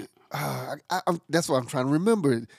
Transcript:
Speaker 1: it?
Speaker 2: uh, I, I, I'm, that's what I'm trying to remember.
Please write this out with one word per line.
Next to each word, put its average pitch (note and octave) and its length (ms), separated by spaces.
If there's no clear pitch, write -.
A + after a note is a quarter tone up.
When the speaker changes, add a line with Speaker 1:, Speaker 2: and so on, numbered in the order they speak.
Speaker 1:
it? - 60
Speaker 2:
uh, C3 440
I, F3 60
I, F#3 120
I'm, F3 220
that's E3 180
what C#3+ 100
I'm B2 100
trying C#3 180
to C#3 60
remember. D#3+ 500